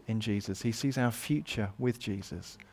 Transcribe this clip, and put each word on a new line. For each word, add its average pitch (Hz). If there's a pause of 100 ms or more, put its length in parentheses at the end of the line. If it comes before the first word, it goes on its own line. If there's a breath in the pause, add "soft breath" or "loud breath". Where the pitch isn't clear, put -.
in 110
Jesus. 101
He 120
sees 135
our 123
future 117
with 123
Jesus. 98 (160 soft breath)